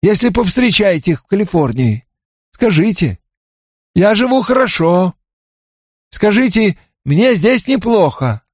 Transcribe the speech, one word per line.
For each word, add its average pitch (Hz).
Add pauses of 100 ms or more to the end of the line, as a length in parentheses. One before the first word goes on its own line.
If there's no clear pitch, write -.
Если 214
повстречаете 196
их 147
в -
Калифорнии, 127 (440)
скажите: 175 (760)
'Я 202
живу 247
хорошо.' 180 (960)
Скажите: 214 (260)
'Мне 202
здесь 214
неплохо.' 185 (120)